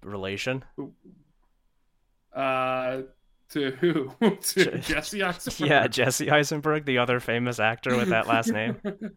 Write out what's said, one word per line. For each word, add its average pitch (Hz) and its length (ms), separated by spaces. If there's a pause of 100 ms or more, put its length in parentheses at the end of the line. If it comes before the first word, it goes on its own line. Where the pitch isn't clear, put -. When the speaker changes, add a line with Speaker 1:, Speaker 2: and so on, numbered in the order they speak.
Speaker 1:
relation? 101 600 (1700)
Speaker 2:
Uh, 131 680 (460)
to 143 220 (100)
who? 156 400
<laughs> - 0
To 208 180
Speaker 1:
Je-, - 420
Speaker 2:
Jesse 160 420
Eisenberg? 175 480
Speaker 1:
Yeah, 135 160
Jesse 127 440
Eisenberg, 151 540
the 131 140
other 123 200
famous 120 400
actor 120 380
with 113 140
that 113 160
last 113 260
name. 110 300
Speaker 2:
<laughs> - 40 (300)